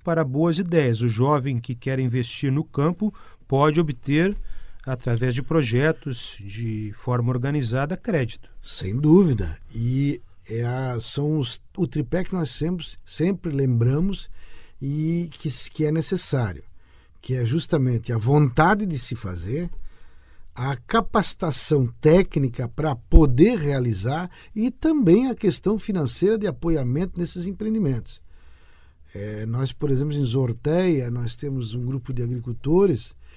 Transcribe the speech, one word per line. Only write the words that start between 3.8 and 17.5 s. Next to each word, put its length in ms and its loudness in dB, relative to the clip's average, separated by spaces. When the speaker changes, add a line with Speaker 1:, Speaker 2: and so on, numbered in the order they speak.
Speaker 1:
obter, 540 0
através 480 0
de 80 -2
projetos, 960 0
de 560 -6
forma 360 0
organizada, 680 -2
crédito. 520 -4
Speaker 2:
Sem 340 -6
dúvida. 640 4
E 480 -2
é 160 -4
a, 360 -4
são 400 -2
os, 200 -4
o 100 -2
tripé 360 -2
que 100 -4
nós 180 -2
sempre, 360 -4
sempre 500 -2
lembramos 760 0
e 520 -2
que 160 -6
s-, 220 -6
que 140 -2
é 80 2
necessário, 680 -2
que 140 -6
é 100 -2
justamente 680 0